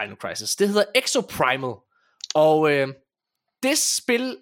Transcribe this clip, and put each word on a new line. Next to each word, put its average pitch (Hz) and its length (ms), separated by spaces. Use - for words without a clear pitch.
Dino 104 140
Crisis. - 400
Det 202 120
hedder 208 160
Exoprimal. 135 760
Og, 156 360
øh, 139 160
det 277 140
spil, 247 640